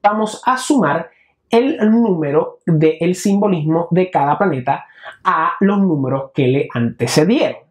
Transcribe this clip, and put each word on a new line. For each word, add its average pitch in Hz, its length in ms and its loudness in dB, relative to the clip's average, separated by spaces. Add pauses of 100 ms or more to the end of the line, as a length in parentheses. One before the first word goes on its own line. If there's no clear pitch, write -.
Vamos 214 420 -2
a 254 140 0
sumar 170 520 -2 (380)
el 269 300 0 (120)
número 170 760 0
del 160 480 2
simbolismo 170 760 0
de 180 200 0
cada 147 260 0
planeta 139 480 -2 (400)
a 165 360 0
los 202 180 2
números 139 560 -2
que 139 140 0
le 139 240 0
antecedieron. 127 840 0 (140)